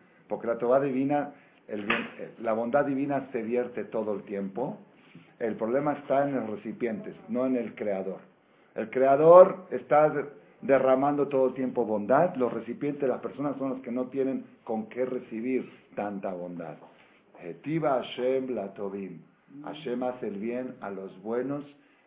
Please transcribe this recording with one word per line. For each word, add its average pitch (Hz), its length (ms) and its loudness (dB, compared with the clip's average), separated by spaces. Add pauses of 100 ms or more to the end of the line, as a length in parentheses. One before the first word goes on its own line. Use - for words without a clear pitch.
(280)
Porque 104 180 -6
la 117 140 -2
Tová 127 200 4
divina, 139 540 0 (340)
el 104 160 -8
bien, - 240 -2 (120)
eh, 82 200 -12
la 113 140 -2
bondad 120 320 2
divina 139 460 -2
se 117 100 -4
vierte 120 440 -2
todo 107 280 -4
el 95 100 -6
tiempo. 101 540 -6 (640)
El 110 160 -2
problema 131 380 0
está 143 360 0
en 139 60 -2
los 113 120 -4
recipientes, 104 680 -6 (120)
no 123 200 -2
en 131 80 0
el 113 180 -4
creador. 95 460 -4 (560)
El 110 160 -6
creador 156 800 8
está 151 380 4
de-, 147 160 -2 (360)
derramando 135 680 4
todo 131 200 4
el 123 80 -2
tiempo 127 300 0
bondad. 113 500 4
Los 120 180 0
recipientes, 135 560 -4
las 107 100 -2
personas 135 380 -6
son 135 160 -4
las 131 80 -8
que 117 100 -10
no 127 140 -2
tienen 131 400 -2 (180)
con 110 260 -4
qué 127 160 -4
recibir 123 640 -4 (260)
tanta 101 360 -6
bondad. 87 460 -10 (640)
Hetiva 139 600 -2
Hashem 131 500 -2
la 98 220 -6
Tovim. 98 460 -8 (420)
Hashem 127 400 -6
hace 127 240 -4
el 98 100 -6
bien 120 440 -6
a 101 100 -8
los 95 320 -12
buenos 131 420 -4 (420)